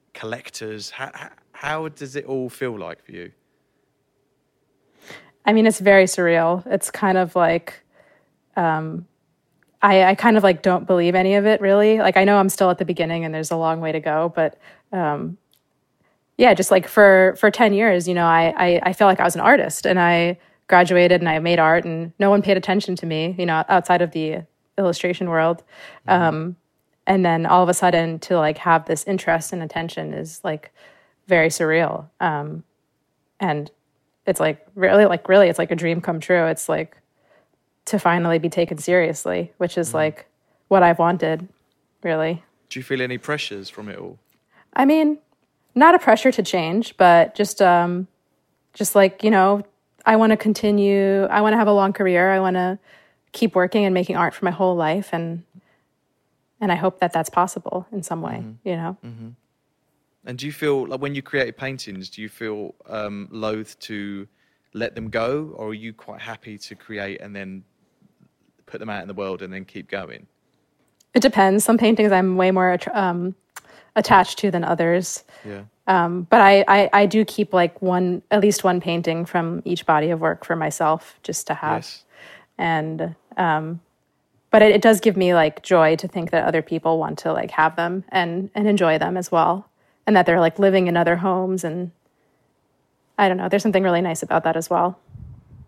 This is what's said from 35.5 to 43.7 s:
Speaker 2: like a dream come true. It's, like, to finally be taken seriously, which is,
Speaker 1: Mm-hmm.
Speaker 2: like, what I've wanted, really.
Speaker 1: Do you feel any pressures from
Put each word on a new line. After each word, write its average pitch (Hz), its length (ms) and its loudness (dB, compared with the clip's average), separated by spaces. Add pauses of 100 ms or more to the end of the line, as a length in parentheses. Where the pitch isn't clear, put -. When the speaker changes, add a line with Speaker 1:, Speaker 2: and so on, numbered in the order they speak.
Speaker 2:
like 165 120 -4
a 165 40 0
dream 165 260 -2
come 165 200 -6
true. 170 260 2
It's, 160 220 -6
like, 160 280 -6 (880)
to 208 140 -2
finally 170 400 0
be 165 100 -4
taken 170 300 -4
seriously, 170 760 -2
which 175 200 -6
is, 165 120 -2
Speaker 1:
Mm-hmm. 160 80 -4
Speaker 2:
like, 156 280 -4 (440)
what 196 120 4
I've 170 160 6
wanted, 170 500 -2 (540)
really. 160 400 -4 (280)
Speaker 1:
Do 131 100 -14
you 131 40 -12
feel 131 180 -6
any 127 180 -6
pressures 104 500 -10
from 107 200 -16